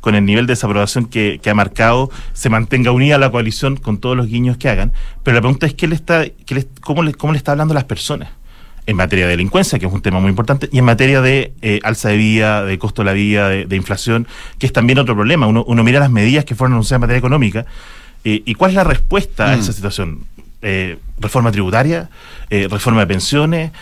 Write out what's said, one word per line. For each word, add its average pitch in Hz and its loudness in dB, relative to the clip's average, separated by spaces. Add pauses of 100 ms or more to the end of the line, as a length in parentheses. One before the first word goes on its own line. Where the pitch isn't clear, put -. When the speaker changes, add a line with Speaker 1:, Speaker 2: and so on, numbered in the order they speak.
Speaker 1:
con 107 2
el 101 4
nivel 110 2
de 127 0
desaprobación 104 0
que, 107 -2
que 107 -2
ha 104 2
marcado 117 2 (220)
se - -4
mantenga 117 2
unida 139 4
la 135 4
coalición 120 -2
con 104 -4
todos 127 -2
los 120 -2
guiños 123 0
que - -4
hagan, 95 2 (320)
pero 127 4
la 113 4
pregunta 135 0
es - -2
qué 175 -2
le 165 0
está, 160 0
qué - -12
le, 135 -4 (140)
cómo 151 -2
le, 151 0
cómo 147 -2
le 151 0
está 143 -2
hablando 156 0
a 151 0
las 131 0
personas - -8 (560)
en 101 -2
materia 92 0
de 87 2
delincuencia, 95 0
que 92 -4
es 92 -2
un 95 -4
tema 92 0
muy 98 2
importante, 120 0
y 131 2
en 123 4
materia 131 4
de, 131 0
eh, 104 0
alza 110 -2
de 104 2
vida, 107 2
de 95 -4
costo 104 -4
de 101 0
la 98 0
vida, 104 2
de, 95 -2
de 95 -4
inflación, 98 -2 (300)
que - -4
es 117 0
también 131 4
otro 120 0
problema. 117 2
Uno, 113 2
uno 117 2
mira 123 4
las 135 4
medidas 117 2
que 120 -6
fueron 127 2
anunciadas 117 2
en 123 2
materia 123 2
económica, 117 0 (600)
eh, 107 0
¿y 120 -4
cuál 185 2
es 190 0
la 190 4
respuesta - 2
a - 4
Speaker 2:
Mm. 117 2
Speaker 1:
esa 92 -2
situación? 95 -6 (360)
Eh, 95 -4 (220)
reforma 117 0
tributaria, 123 0 (400)
eh, 98 0
reforma 110 0
de 98 2
pensiones, 156 0 (100)